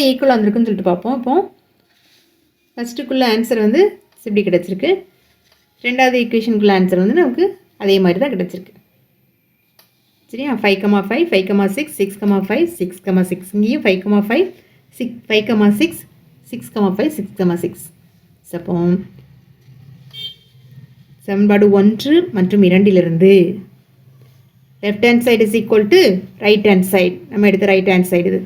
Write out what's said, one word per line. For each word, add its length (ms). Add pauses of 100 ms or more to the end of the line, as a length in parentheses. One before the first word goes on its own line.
ஈக்குவலா 260
வந்திருக்குன்னு 340
சொல்லிட்டு 220
பார்ப்போம். 280
அப்போ 160 (1400)
ஃபர்ஸ்ட்டுக்குள்ள 500 (100)
ஆன்சர் 300
வந்து 160 (460)
இப்படி 220
கிடைச்சிருக்கு. 420 (960)
ரெண்டாவது 360
ஈக்குவேஷனுக்குள்ள 560
ஆன்சர் 260
வந்து 160
நமக்கு 260 (380)
அதே 200
மாதிரி 200
தான் 100
கிடைச்சிருக்கு. 400 (1600)
சரியா? 200 (100)
ஃபைவ் 220
கமா 240
ஃபைவ், 220
ஃபைவ் 200
கமா 160 (100)
சிக்ஸ், 240
சிக்ஸ் 220
கமா 160 (100)
ஃபைவ், 180 (120)
சிக்ஸ் 300
கமா 220
சிக்ஸ். 260
இங்கேயும் 300
ஃபைவ் 180
கமா 240
ஃபைவ், 180 (520)
சிக்ஸ், 200 (100)
ஃபைவ் 220
கமா 180 (120)
சிக்ஸ், 240 (480)
சிக்ஸ் 240
கமா 220
ஃபைவ், 200
சிக்ஸ் 220
கமா 240
சிக்ஸ். 200 (760)
அப்போ 180 (2500)
சமன்பாடு 400 (140)
ஒன்று 340 (240)
மற்றும் 300
இரண்டிலிருந்து 680 (1500)
left 220
hand 200
side 180
is 140
equal 320
to 80 (460)
right 240
hand 240
side. 200 (200)
நம்ம 180
எடுத்த 200
ரைட் 220
ஹேண்ட் 200
சைடு 180
இது. 160